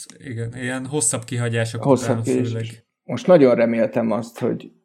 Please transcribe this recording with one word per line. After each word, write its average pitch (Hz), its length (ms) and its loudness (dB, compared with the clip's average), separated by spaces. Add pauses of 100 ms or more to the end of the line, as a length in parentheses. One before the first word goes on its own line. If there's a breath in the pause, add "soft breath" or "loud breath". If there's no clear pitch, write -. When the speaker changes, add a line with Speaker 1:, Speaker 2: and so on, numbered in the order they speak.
(180)
Speaker 1:
igen, 117 380 -10
ilyen 131 300 -8
hosszabb 135 380 -4
kihagyások 117 580 -4
Speaker 2:
Hosszabb 123 360 2
Speaker 1:
után 127 180 0
Speaker 2:
és 120 120 -2
Speaker 1:
főleg. 113 180 -6 (380)
Speaker 2:
most - 220 -6
nagyon 143 280 8
reméltem 117 560 2
azt, 113 280 -6
hogy, 113 340 -4 (120)